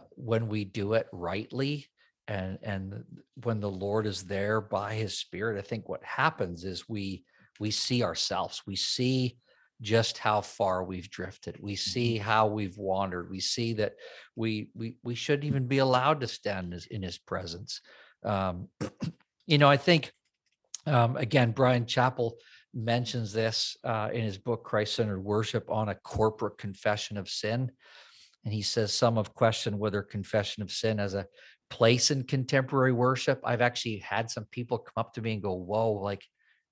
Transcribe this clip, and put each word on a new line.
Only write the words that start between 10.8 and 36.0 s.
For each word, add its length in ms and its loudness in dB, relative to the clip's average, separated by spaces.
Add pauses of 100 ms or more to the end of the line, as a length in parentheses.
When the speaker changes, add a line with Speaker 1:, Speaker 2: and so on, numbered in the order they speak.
Speaker 1:
we've 260 -8
drifted. 500 -10
We 140 -6
Speaker 2:
Mm-hmm. 160 -4
Speaker 1:
see 280 0
how 280 4
we've 320 -2
wandered. 520 -2
We 100 -8
see 340 -2
that 200 -2 (420)
we, 400 -2
we, 260 -8
we 140 -6
shouldn't 280 0
even 220 0
be 120 2
allowed 420 4
to 80 -2
stand 440 -6
is-, 140 -10
in 160 -8
his 160 -8
presence. 640 -8 (440)
Um, 440 -2 (400)
<clears throat> 400 -14
you 100 6
know, 100 10
I 80 10
think, 360 4 (720)
um, 300 4
again, 340 4
Brian 360 4
Chappell 500 2 (360)
mentions 600 -2
this, 500 0
uh, 300 -2
in 100 -2
his 160 -4
book, 240 -4
Christ-Centered 600 0
Worship, 460 0
on 200 2
a 80 -4
corporate 640 0
confession 580 -2
of 120 -6
sin. 420 -2 (760)
And 100 -2
he 80 -2
says, 300 0
"Some 240 4
have 180 -2
questioned 440 2
whether 240 -2
confession 600 -4
of 100 -6
sin 260 0
has 160 -2
a 120 -4 (440)
place 400 6
in 140 0
contemporary 680 2
worship." 520 2
I've 160 0
actually 380 0
had 320 -4
some 160 -8
people 320 -4
come 180 -16
up 180 -2
to 80 -8
me 120 -2
and 80 -4
go, 100 -2
"Whoa, 400 0
like, 320 -4 (480)